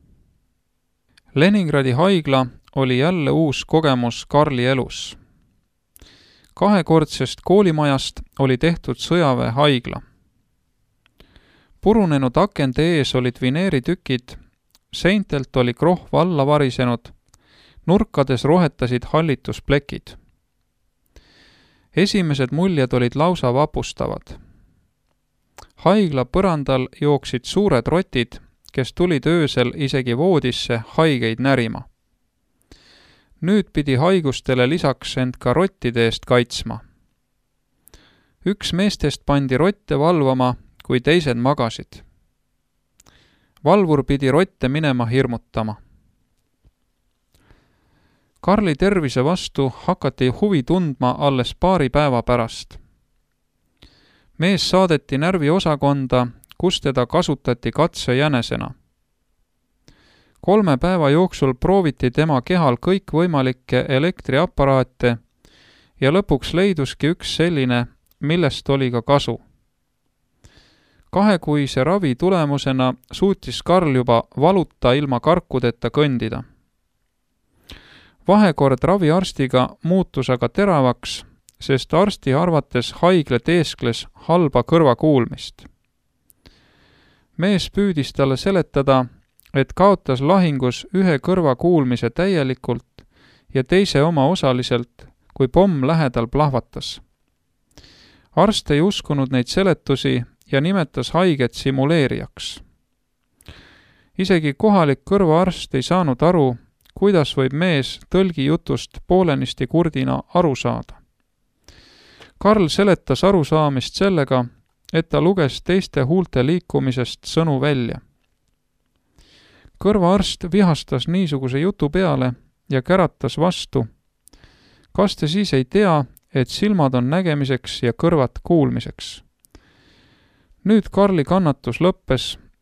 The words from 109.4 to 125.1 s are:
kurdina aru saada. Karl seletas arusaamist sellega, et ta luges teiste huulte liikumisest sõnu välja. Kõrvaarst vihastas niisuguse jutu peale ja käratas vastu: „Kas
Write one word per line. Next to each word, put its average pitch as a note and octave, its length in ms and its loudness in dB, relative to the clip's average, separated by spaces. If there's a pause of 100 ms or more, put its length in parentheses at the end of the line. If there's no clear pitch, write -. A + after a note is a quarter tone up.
kurdina C3+ 560 -2 (120)
aru F3 220 2
saada. A#2 400 -6 (1400)
Karl G3+ 300 4
seletas F3+ 560 0
arusaamist D#3 720 0
sellega, C#3+ 500 0 (480)
et E3 160 -2
ta D3 120 0
luges E3 420 0
teiste F3+ 400 -2
huulte C#3 440 0
liikumisest C3+ 800 -2
sõnu D#3 340 -2
välja. C3+ 400 -2 (1800)
Kõrvaarst F#3+ 680 2
vihastas E3 560 0
niisuguse C#3+ 520 -2
jutu D#3+ 300 -2
peale C#3+ 420 0 (380)
ja C3 120 0
käratas E3 560 0
vastu: C#3+ 480 -2 (1080)
„Kas G3 240 0